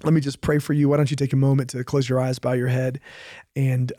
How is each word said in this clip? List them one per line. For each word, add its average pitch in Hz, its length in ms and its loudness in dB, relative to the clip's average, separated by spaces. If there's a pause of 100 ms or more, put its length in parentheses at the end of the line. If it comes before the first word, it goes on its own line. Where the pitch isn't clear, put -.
let 156 100 2
me 156 80 4
just 135 200 -6
pray 147 180 0
for 143 140 -2
you. 147 160 4
Why 147 80 2
don't 147 120 2
you 147 80 -4
take 135 160 -2
a 135 40 2
moment 135 340 2
to 123 120 -6
close 135 260 -2
your 131 100 2
eyes, 127 200 -2
bow 123 140 -2
your 123 140 0
head, 131 320 -2 (560)
and, 131 440 0